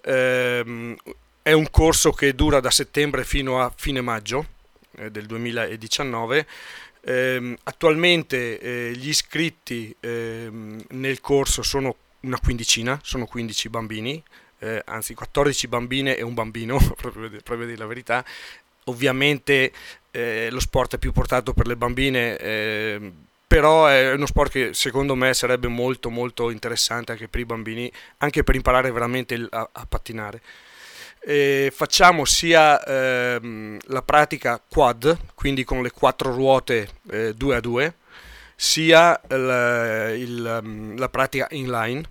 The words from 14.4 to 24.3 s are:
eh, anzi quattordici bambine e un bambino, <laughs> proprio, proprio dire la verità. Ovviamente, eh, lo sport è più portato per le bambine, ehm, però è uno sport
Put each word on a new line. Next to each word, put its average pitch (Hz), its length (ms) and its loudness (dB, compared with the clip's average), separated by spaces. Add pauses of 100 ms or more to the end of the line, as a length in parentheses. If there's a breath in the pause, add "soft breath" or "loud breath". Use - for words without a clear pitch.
eh, 110 260 -8
anzi - 280 -10
quattordici - 540 -2
bambine 127 500 -2
e - 40 -6
un 117 120 -6
bambino, 113 440 -4
<laughs> - 200 6
proprio, 110 320 -12 (140)
proprio 117 220 -8
dire 117 120 -12
la 110 80 -10
verità. 120 400 -4 (600 loud breath)
Ovviamente, 131 840 2 (460 loud breath)
eh, 117 320 -4
lo 127 100 -6
sport 127 360 -2
è - 20 -10
più 123 140 -4
portato 127 420 0
per - 140 2
le 120 80 -2
bambine, 120 640 0
ehm, 107 760 -4 (320)
però 156 400 6
è 131 280 6
uno 143 120 0
sport 139 260 0